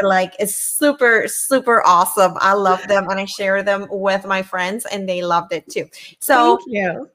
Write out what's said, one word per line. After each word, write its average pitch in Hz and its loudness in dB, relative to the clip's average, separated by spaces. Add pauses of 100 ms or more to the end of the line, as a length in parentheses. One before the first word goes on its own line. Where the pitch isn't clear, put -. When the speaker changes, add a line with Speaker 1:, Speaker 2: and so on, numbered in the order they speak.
Speaker 1:
like, 185 2
it's 202 -4
super, 269 0
super 254 0
awesome. 180 4
I 190 2
love 190 2
them 196 0
and 190 -4
I 196 -6
share 196 -2
them 196 -2
with 196 -2
my 190 -2
friends 190 -6
and 196 -6
they 180 -4
loved 175 -2
it 165 -8
too. - -8 (320)
So 240 4
Speaker 2:
Thank - -2
you. 202 -4